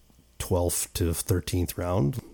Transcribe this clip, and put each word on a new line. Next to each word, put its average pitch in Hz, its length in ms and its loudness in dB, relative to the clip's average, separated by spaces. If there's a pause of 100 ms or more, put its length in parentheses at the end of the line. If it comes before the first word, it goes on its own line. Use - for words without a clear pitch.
(380)
twelfth - 540 0
to 85 220 2
thirteenth - 640 0
round. 87 420 0 (140)